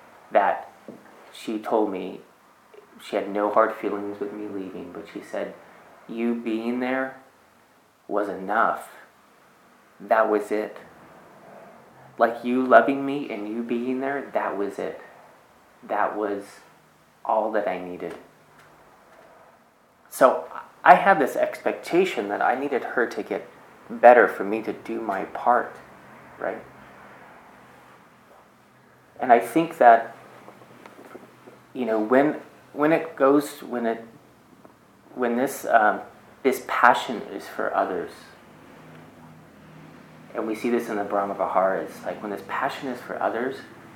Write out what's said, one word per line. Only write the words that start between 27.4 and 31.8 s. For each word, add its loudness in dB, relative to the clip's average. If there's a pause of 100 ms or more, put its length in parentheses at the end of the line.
And 6
I 10
think -2
that, 6 (1600)
you -6